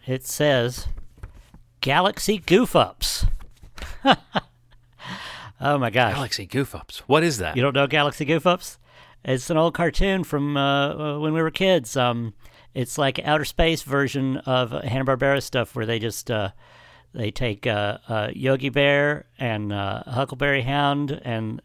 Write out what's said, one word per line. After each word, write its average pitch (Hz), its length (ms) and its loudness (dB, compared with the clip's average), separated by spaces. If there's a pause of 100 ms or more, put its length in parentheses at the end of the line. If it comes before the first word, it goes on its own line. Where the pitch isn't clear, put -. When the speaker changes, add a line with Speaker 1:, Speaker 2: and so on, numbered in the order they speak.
Speaker 1:
It 131 180 -4
says, 127 600 0 (920)
Galaxy 185 560 2
Goof 190 380 4
Ups. - 500 2 (800)
<laughs> 277 120 8 (1500)
Oh 139 160 0
my 123 120 0
gosh. 113 240 4
Speaker 2:
Galaxy 117 320 -4
Goof 131 280 -4
Ups. - 260 -16
What 147 220 6
is 160 180 2
that? 80 180 -2
Speaker 1:
You 117 40 2
don't 135 140 2
know 139 100 4
Galaxy 147 380 0
Goof 156 240 2
Ups? - 320 0 (460)
It's 131 240 -2
an 165 80 2
old 160 160 4
cartoon 185 500 2
from, 147 320 -2
uh, 139 380 2
uh, 147 260 -6
when 156 140 0
we 160 80 2
were 160 100 0
kids. 180 460 2
Um, 120 360 0 (400)
it's - 240 -4
like 135 280 0
outer 151 180 2
space 165 400 0
version 135 540 0
of 127 340 0
Hanna-Barbera 135 720 0
stuff - 320 -4
where 117 100 -4
they 113 140 0
just, 110 320 -6
uh, 104 200 -2 (600)
they 107 160 -4
take, 110 380 -4
uh, 104 300 0 (100)
uh, 110 260 -2
Yogi 131 360 0
Bear 143 560 2 (120)
and, 107 360 -4
uh, 101 300 -4
Huckleberry 135 580 -2
Hound 143 640 0
and, 113 400 -6